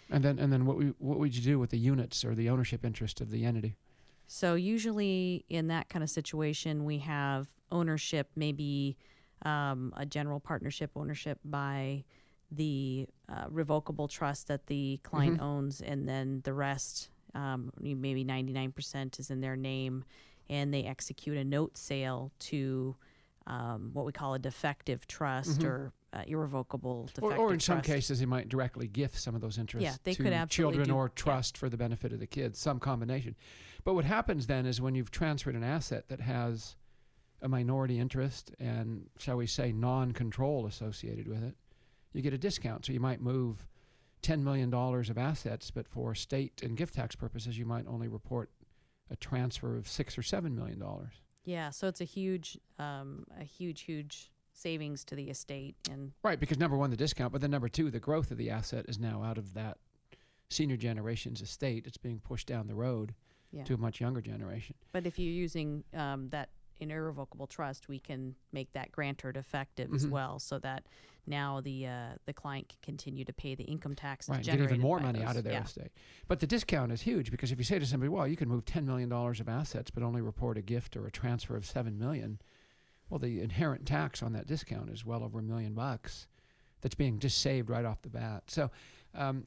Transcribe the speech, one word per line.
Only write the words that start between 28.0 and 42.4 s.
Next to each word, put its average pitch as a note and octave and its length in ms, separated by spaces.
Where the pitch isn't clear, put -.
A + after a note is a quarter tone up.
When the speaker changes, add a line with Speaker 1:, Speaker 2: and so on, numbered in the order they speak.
Speaker 1:
they C3 60
might B2+ 220
directly B2 400
gift B2+ 300
some A#2 160
of A2+ 80
those A2 160
interests A#2 260
Speaker 2:
Yeah, C3+ 200
they F#3 100
Speaker 1:
to D#3 80
Speaker 2:
could F#3 100
absolutely E3 460
Speaker 1:
children C#3 100
Speaker 2:
do, C3+ 80
Speaker 1:
or C3+ 100
Speaker 2:
yeah. B2 60
Speaker 1:
trust C3 360
for C3 100
the A#2 80
benefit A#2 380
of A2+ 40
the G#2+ 80
kids, B2+ 320
some C3+ 220
combination. B2 560
But F#3 100
what E3 120
happens F#3+ 400
then B2+ 180
is B2 160
when C3 140
you've B2+ 160
transferred C#3+ 440
an A#2 100
asset C#3 440
that C3 120
has A#2+ 560
a C3 60
minority B2+ 520
interest C3 580
and, A2+ 600
shall B2+ 180
we A#2+ 100
say, B2 240
non-control B2 960
associated G#2+ 600
with A2 160
it, C3 100
you C#3 80
get C#3 100
a C3+ 60
discount. C3 480